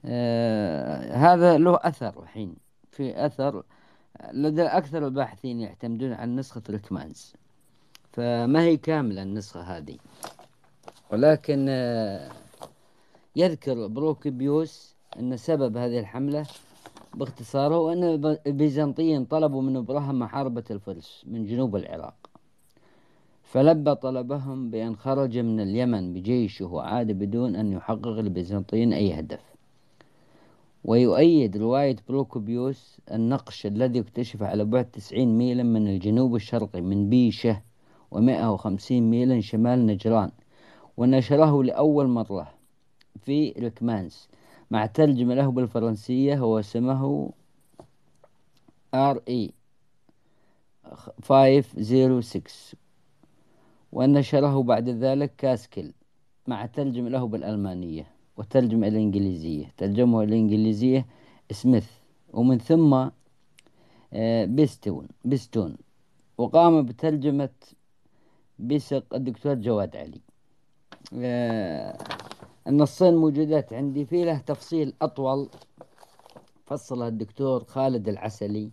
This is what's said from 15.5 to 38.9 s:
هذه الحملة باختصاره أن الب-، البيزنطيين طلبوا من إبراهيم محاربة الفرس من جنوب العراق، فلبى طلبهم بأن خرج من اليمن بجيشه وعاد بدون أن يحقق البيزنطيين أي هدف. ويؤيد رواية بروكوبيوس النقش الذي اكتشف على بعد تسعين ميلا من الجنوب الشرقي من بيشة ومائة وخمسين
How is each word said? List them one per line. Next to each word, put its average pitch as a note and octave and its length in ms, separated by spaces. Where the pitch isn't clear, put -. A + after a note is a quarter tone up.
هذه A#2+ 220
الحملة C#3 460
باختصاره D3+ 800
أن F3+ 100
الب-، D#3 440
البيزنطيين C#3+ 800
طلبوا D3+ 360
من C3 160
إبراهيم C3+ 420
محاربة A#2+ 520
الفرس G2 560
من A2 180
جنوب A#2 300
العراق، E2 400
فلبى D3 520
طلبهم C3 720
بأن A2+ 260
خرج C3+ 420
من A2+ 220
اليمن G2+ 540
بجيشه G2+ 520
وعاد F#2 460
بدون G2+ 440
أن G#2 180
يحقق A2 340
البيزنطيين G2+ 840
أي F2+ 260
هدف. - 340
ويؤيد A#2+ 760
رواية B2+ 380
بروكوبيوس B2+ 880
النقش A2+ 540
الذي A#2 340
اكتشف G#2+ 440
على G#2 220
بعد A#2+ 260
تسعين A2+ 460
ميلا B2 260
من A2 240
الجنوب G#2+ 480
الشرقي G#2+ 460
من G2 280
بيشة A#2 520
ومائة A2 420
وخمسين A2 560